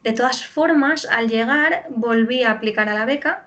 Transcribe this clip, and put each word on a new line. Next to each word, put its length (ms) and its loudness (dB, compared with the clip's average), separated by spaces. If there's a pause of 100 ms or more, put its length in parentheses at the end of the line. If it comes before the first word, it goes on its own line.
De 80 0
todas 340 0
formas, 600 2
al 220 0
llegar, 640 0
volví 520 0
a 100 2
aplicar 360 -2
a 60 -2
la 100 -2
beca, 420 -2